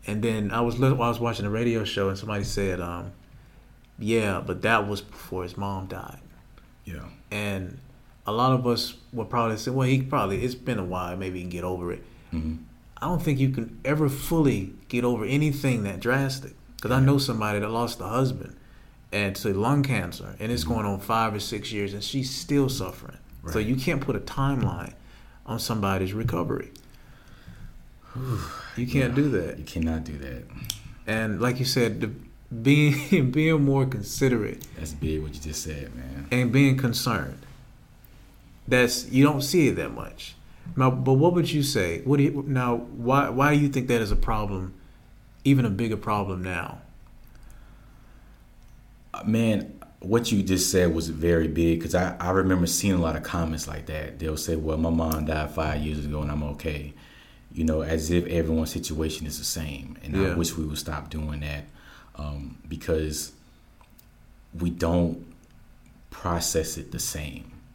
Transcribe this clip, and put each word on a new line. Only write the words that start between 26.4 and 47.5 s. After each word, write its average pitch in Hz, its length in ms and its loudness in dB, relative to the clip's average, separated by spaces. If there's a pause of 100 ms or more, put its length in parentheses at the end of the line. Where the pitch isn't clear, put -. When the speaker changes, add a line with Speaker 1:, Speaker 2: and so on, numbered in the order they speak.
Speaker 2:
Whew. 123 260 -4 (380)
Speaker 1:
You 123 100 -2
can't 127 300 2
Speaker 2:
Yeah. 143 60 4
Speaker 1:
do 147 60 4
that. 85 300 0
Speaker 2:
You 73 60 -10
cannot 80 400 -2
do 71 140 -10
that. 64 240 -10 (640)
Speaker 1:
And 107 340 0
like 127 180 2
you 127 60 2
said, 113 360 2
the, 107 100 -2 (500)
being, 143 680 6
<laughs> - 0 -
being 156 340 4
more 135 200 6
considerate 117 800 0 (120)
Speaker 2:
That's 78 160 -8
big 78 300 -2
what 73 100 -8
you 73 80 -12
just 76 220 -8
said, 73 320 -8
man. - 360 -10
Speaker 1:
and 123 200 4
being 135 260 6
concerned. 113 640 0 (1300)
That's, 123 440 2
you 131 120 8
don't 143 180 4
see 156 280 4
it 90 60 2
that 65 180 -4
much. - 420 -12 (400)
Now, 131 160 6
but 127 220 2
what 160 200 6
would 156 180 2
you 147 120 2
say? 87 420 0
What 139 120 4
do 139 60 6
you, 139 240 0
now, 127 300 2
why, 120 520 2
why 143 260 4
do 147 60 6
you 143 60 4
think 135 200 0
that 120 140 4
is 101 100 0
a 107 40 4
problem, 101 580 0 (720)
even 135 220 6
a 110 40 2
bigger 110 280 -2
problem 95 460 -2
now? 90 340 -6 (2250)